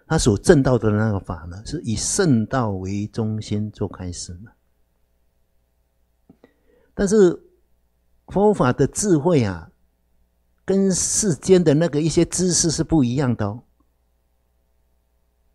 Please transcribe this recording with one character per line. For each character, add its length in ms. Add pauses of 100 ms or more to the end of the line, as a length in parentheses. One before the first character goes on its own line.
他 100
所 180
证 260
到 140
的 140
那 220
个 80
法 280
呢？ 160
是 180
以 120
圣 500
道 280
为 340
中 340
心 300
做 160
开 240
示 220 (100)
嘛。 80 (2500)
但 120
是 340 (880)
佛 240
法 200
的 140
智 320
慧 260
啊， 260 (920)
跟 260
世 440
间 280
的 120
那 140
个 120
一 80
些 160
知 280
识 180
是 120
不 220
一 120
样 200
的 100
哦。 160 (1900)